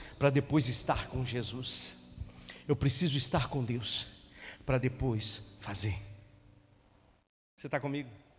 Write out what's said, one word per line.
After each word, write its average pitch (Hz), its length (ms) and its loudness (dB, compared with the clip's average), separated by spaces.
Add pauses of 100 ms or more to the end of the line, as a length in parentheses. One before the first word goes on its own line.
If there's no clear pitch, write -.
(200)
pra 139 100 4
depois 135 380 4
estar - 400 2
com 127 180 -4
Jesus. 120 680 -2 (720)
Eu 147 80 4
preciso 139 420 4
estar 135 300 2
com 135 160 -2
Deus, 120 440 0 (580)
pra 131 120 2
depois 127 840 0
fazer. 101 340 0 (1700)
Você 139 80 -10
tá 147 100 0
comigo? 139 300 -4 (300)